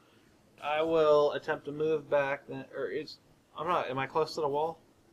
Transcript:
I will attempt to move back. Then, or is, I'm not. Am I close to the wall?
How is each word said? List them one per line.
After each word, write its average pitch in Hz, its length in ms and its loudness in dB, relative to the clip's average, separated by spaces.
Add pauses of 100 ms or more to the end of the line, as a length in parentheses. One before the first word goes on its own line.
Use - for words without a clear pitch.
(600)
I 151 200 -2
will 151 520 6
attempt 139 320 -4
to 143 60 -6
move 151 380 -2
back. 143 380 0
Then, 135 180 -10 (100)
or 135 120 -6
is, 139 320 -10 (380)
I'm 156 100 -6
not. 151 240 0
Am 131 80 -4
I 135 80 -2
close 156 280 -2
to 170 60 -4
the 151 60 0
wall? 151 320 -4 (340)